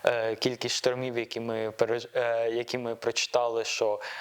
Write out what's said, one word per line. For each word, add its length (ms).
е, 300
кількість 400
штормів, 420
які 220
ми 320
переж-, 440
е, 360
які 260
ми 180
прочитали, 680
що, 360